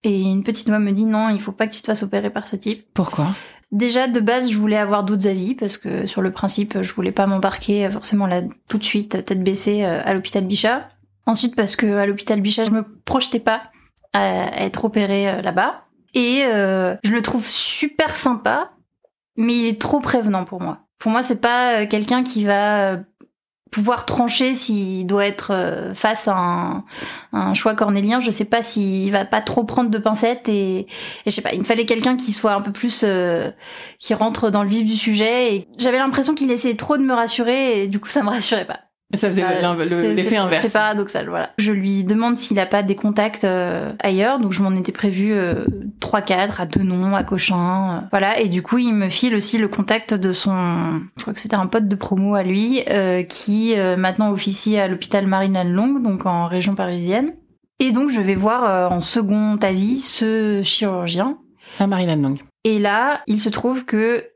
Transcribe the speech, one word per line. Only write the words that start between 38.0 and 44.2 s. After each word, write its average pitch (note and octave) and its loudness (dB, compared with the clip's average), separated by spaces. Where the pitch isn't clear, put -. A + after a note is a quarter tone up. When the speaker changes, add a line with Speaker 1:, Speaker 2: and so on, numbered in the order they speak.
Speaker 1:
ça C#4 0
me G#3 0
rassurait G#3+ 0
pas. - -10
Speaker 2:
Et - -2
ça G3+ 0
faisait F#3 2
Speaker 1:
Euh, F3+ 2
Speaker 2:
le, E3 0
le, F3 -2
Speaker 1:
c'est, F3 2
Speaker 2:
l'effet G3 0
Speaker 1:
c'est, A3 4
Speaker 2:
inverse. F3+ 2
Speaker 1:
c'est G#3+ 0
paradoxal, G#3 0
voilà. E3+ -4
Je G#3+ 2
lui G3 0
demande A3+ 2
s'il G3+ 0
a F#3 2
pas G3+ 2
des G3 0
contacts, G#3 0
euh, F3+ -2
ailleurs. G#3 2